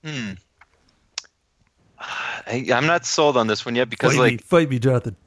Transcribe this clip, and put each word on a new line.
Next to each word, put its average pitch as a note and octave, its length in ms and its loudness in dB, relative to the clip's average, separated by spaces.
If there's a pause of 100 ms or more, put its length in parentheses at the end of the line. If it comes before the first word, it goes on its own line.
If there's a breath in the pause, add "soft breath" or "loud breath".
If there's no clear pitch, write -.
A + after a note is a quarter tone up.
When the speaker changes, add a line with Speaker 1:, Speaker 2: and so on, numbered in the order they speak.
Speaker 1:
Hmm. C3 260 -8 (1700)
<sighs> - 20 -20
I, - 720 -8
I'm B2+ 120 2
not E3+ 200 2
sold D3 300 2
on A#2 120 2
this G#2+ 180 -2
one A#2+ 100 -4
yet B2 140 0
because, B2+ 240 0
Speaker 2:
Fight B2+ 60 2
Speaker 1:
like, A#2+ 140 4
Speaker 2:
me, A#2 40 -4
fight E3 320 2
me, B2+ 100 0
Jonathan. A#2+ 360 0 (120)